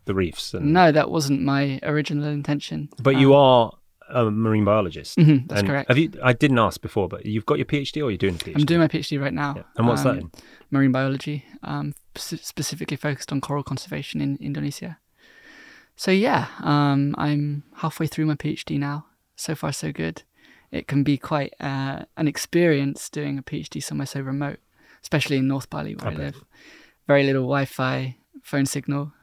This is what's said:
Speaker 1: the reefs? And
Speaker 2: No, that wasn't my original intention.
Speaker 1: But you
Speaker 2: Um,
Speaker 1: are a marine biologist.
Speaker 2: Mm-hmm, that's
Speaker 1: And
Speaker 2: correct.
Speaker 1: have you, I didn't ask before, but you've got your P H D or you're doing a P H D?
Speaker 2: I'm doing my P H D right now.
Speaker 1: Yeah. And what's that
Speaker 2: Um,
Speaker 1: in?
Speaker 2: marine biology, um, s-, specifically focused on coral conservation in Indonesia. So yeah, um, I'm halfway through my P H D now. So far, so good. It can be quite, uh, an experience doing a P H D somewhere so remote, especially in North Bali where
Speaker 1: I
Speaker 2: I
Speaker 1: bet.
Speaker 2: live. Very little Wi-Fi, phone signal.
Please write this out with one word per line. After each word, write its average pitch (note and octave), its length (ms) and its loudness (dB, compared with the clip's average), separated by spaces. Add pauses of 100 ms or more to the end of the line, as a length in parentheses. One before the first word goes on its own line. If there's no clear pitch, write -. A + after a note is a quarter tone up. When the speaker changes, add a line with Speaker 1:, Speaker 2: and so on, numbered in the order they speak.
Speaker 1:
the G2+ 100 -2
reefs? F#2+ 400 -2
And C#3+ 180 2
Speaker 2:
No, F3 180 8
that D3+ 200 2
wasn't C#3+ 300 0
my C#3 420 0
original D3+ 440 -2
intention. D3 600 -4 (100)
Speaker 1:
But C3 180 4
you C3+ 180 8
Speaker 2:
Um, C#3+ 60 10
Speaker 1:
are B2+ 320 6 (360)
a A#2 220 2
marine A2 320 2
biologist. G2 540 0
Speaker 2:
Mm-hmm, D3+ 300 6
that's G#2 120 0
Speaker 1:
And G2+ 80 2
Speaker 2:
correct. C#3 220 -2
Speaker 1:
have B2+ 80 4
you, - 140 2 (120)
I B2+ 100 4
didn't C3+ 240 4
ask G#2 240 2
before, G2 280 -2
but G2+ 160 -10
you've G#2+ 200 -2
got D3 140 2
your C3+ 60 -2
P D3 120 -2
H C#3 140 -6
D D3+ 100 -4
or C#3 80 -2
you're F#2+ 80 -2
doing F#2+ 180 0
a - 20 -8
P - 140 -10
H - 40 -6
D? D3 60 2
Speaker 2:
I'm D3+ 40 4
doing E3+ 140 4
my D#3+ 80 6
P D#3+ 120 -2
H D3+ 100 -8
D C#3+ 100 -2
right C#3 140 -4
now. C#3+ 240 -4
Speaker 1:
Yeah. C#3 60 -12 (120)
And A2+ 120 2
what's A#2+ 160 2
that B2+ 80 2
Speaker 2:
Um, F#2+ 80 -2
Speaker 1:
in? E2+ 120 -12 (400)
Speaker 2:
marine C#3 200 4
biology, C3+ 540 -2 (160)
um, D3 320 -8 (220)
s-, - 260 -10
specifically - 560 -8
focused - 340 -6
on C#3 80 0
coral C#3+ 240 -4
conservation D3 560 -8
in C#3 180 -2
Indonesia. D3 600 -8 (960)
So - 140 -4
yeah, F#3+ 380 2 (140)
um, C#3+ 580 2
I'm D3 440 -2 (120)
halfway D#3+ 320 -4
through D#3 180 -2
my D3+ 100 0
P D3 140 -6
H - 160 -8
D D3 140 -2
now. C#3+ 260 -4 (300)
So - 180 -8
far, D3+ 200 -6
so D3+ 180 -8
good. D#3+ 320 -8 (460)
It - 160 -8
can C#3+ 180 0
be C#3 140 2
quite, C#3+ 440 -4
uh, C3+ 420 -6 (140)
an D#3 100 0
experience D3 800 0
doing C#3+ 280 -6
a C3+ 40 -8
P - 180 -10
H D3 100 -12
D D#3 120 -10
somewhere C#3+ 240 -6
so C#3 160 -8
remote, C#3 380 -6 (420)
especially D3 360 0
in C3 100 2
North C3+ 220 -2
Bali D3 260 -8
where - 160 -6
Speaker 1:
I - 20 -6
Speaker 2:
I - 20 -8
Speaker 1:
bet. D2 100 -6 (100)
Speaker 2:
live. - 80 -20 (640)
Very C#3 160 6
little C3+ 200 2
Wi-Fi, C3 760 -2 (240)
phone C#3 240 -2
signal. C#3+ 580 -4